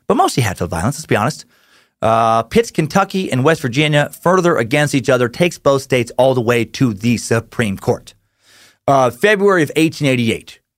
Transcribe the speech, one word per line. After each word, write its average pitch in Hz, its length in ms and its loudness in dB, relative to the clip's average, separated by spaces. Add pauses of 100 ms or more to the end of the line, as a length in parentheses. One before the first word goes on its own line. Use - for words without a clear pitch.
but - 120 0
mostly - 240 0
Hatfield 92 260 -4
violence, 92 300 -4
let's - 80 -16
be 113 100 0
honest, 110 300 -4 (560)
uh, 113 400 2
pits - 280 0
Kentucky 190 640 -2
and 127 100 0
West 156 200 2
Virginia 147 480 0
further 175 480 2
against 139 360 0
each 131 140 -2
other, 123 220 2
takes 175 260 -2
both 139 240 0
states 127 380 -2
all 131 160 2
the 123 80 0
way 117 240 0
to 127 260 -2
the 107 240 0
Supreme 110 600 -4
Court. - 340 -4 (760)
Uh, 135 240 4
February 196 520 2
of 139 140 -2
eighteen 151 320 0
eighty-eight, 117 500 -4 (200)